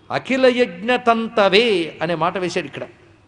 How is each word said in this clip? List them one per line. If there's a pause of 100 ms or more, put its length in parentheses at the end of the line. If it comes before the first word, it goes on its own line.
(100)
"అఖిల
యజ్ఞ
తంతవే"
అనే
మాట
వేశాడు
ఇక్కడ. (440)